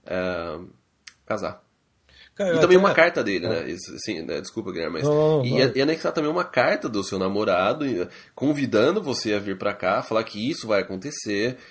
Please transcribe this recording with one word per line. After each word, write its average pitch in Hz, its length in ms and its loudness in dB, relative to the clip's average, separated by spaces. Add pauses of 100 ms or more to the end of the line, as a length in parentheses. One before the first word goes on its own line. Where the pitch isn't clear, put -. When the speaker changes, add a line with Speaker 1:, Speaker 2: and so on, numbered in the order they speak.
Speaker 1:
é, 87 540 -4 (640)
casar. 98 380 -6 (720)
Speaker 2:
Cara, 196 140 -2
Speaker 1:
E 170 60 2
Speaker 2:
eu 160 60 4
Speaker 1:
também 180 160 8
Speaker 2:
até 190 100 6
Speaker 1:
uma - 80 4
carta 165 280 4
dele, 92 220 -2
Speaker 2:
É. 90 40 -2
Speaker 1:
né? 82 200 -2
Isso, 80 340 -10
sim, 87 200 -6
né? 76 180 -6
Desculpa, 101 300 -8
Guilherme, 82 280 -6
mas - 80 -4
Speaker 2:
Não, 151 320 4
não, 127 60 0
Speaker 1:
e, 123 60 0
Speaker 2:
não. 127 240 4
Speaker 1:
e 131 60 2
anexar 160 300 0
também 151 200 -2
uma 175 120 0
carta 156 460 0
do 101 140 -2
seu 95 160 -4
namorado, 101 640 2
e, 90 220 -2 (260)
convidando 139 680 2
você 113 320 -2
a 104 60 0
vir 98 180 -6
pra 101 160 -4
cá, 101 280 0
falar 110 220 0
que 110 260 -6
isso 156 180 -6
vai 101 140 2
acontecer, 104 760 -4 (140)